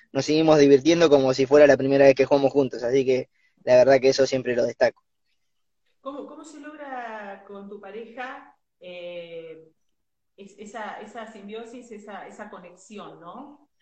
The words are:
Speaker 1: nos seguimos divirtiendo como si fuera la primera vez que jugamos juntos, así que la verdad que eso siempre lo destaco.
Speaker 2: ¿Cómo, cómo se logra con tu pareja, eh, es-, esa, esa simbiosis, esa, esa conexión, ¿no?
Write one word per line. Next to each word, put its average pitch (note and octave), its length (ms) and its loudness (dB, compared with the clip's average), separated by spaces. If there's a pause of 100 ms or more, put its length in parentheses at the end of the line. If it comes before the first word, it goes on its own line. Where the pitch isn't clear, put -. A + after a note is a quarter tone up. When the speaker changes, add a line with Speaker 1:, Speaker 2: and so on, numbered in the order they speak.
(120)
Speaker 1:
nos C3+ 120 -4
seguimos D#3 340 2
divirtiendo C#3+ 520 4
como C3+ 240 2
si C3+ 120 -2
fuera D3 200 6
la C3+ 100 6
primera C#3 300 2
vez C3+ 80 6
que C3+ 100 2
jugamos C#3 280 0
juntos, B2+ 300 -4
así B2+ 220 -2
que B2+ 240 -4 (360)
la B2+ 120 2
verdad B2+ 240 4
que C3 100 2
eso C3 160 0
siempre B2 300 -4
lo A#2 80 -2
destaco. A#2+ 380 -4 (1000)
Speaker 2:
¿Cómo, C#4+ 260 -16
cómo D4 180 -20
se D4 160 -20
logra A#3+ 840 -18
con G3+ 220 -20
tu G#3 120 -20
pareja, A#3 760 -20 (240)
eh, E3+ 920 -18 (640)
es-, G3+ 220 -20
esa, G#3 420 -16
esa G#3+ 260 -20
simbiosis, A3+ 640 -20
esa, G3+ 340 -20
esa G#3+ 240 -20
conexión, F3+ 680 -20
¿no? B3+ 480 -20 (140)